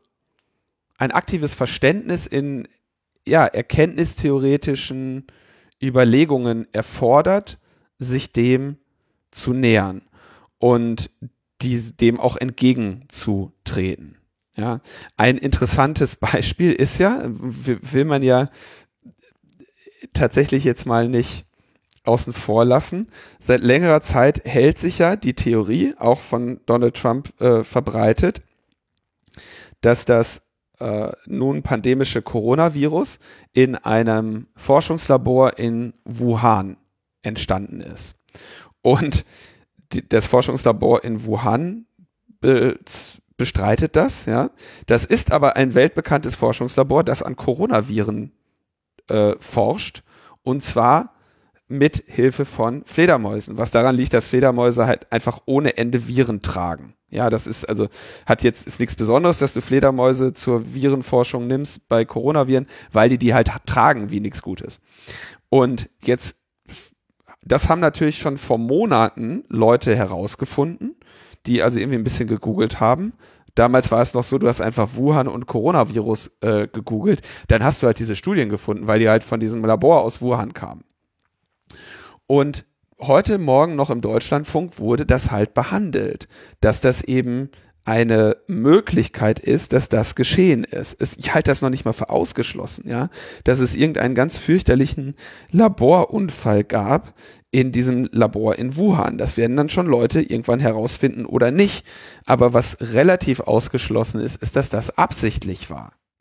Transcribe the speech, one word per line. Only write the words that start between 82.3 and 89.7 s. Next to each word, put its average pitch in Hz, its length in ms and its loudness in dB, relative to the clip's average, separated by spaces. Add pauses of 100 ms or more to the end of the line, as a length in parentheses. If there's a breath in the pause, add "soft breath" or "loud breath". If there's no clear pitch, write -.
heute 185 400 2
Morgen 151 360 2
noch 139 140 -2
im 120 120 -4
Deutschlandfunk 147 760 -4
wurde 117 280 -2
das - 260 0
halt 104 240 -2
behandelt, 135 720 -4 (340 loud breath)
dass 107 180 2
das 127 220 0
eben 127 480 -2 (360 soft breath)
eine 110 600 2
Möglichkeit 143 920 0
ist, - 340 -2